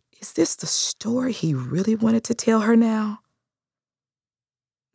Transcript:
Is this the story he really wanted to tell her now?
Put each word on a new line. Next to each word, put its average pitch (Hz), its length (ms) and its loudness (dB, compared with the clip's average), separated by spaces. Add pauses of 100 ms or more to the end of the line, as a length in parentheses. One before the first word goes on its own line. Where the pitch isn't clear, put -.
(200)
Is - 120 -12
this - 240 0
the - 100 -10
story 247 640 -4
he 165 240 -2
really 147 400 -2
wanted 226 300 2
to 233 100 -2
tell 226 280 2
her 226 120 4
now? 220 460 2 (1700)